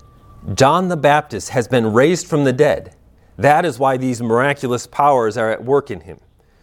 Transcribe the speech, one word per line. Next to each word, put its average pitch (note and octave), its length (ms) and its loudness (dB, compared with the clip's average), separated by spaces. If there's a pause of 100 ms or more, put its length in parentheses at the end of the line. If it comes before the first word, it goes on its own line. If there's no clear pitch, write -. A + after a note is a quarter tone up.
(540)
"John D#3+ 360 2
the F3 60 -4
Baptist D3 540 0
has B2 180 -2
been A2+ 240 0
raised D3 360 2
from D3 160 0
the C3 100 2
dead. C#3 420 -2 (400)
That D3 300 2
is B2 140 -6
why C3+ 180 0
these B2 240 -4
miraculous B2 640 -2
powers B2 520 0
are A2 120 0
at A2 160 -4
work C3+ 240 0
in F#2 120 -12
him." F2+ 180 -18 (440)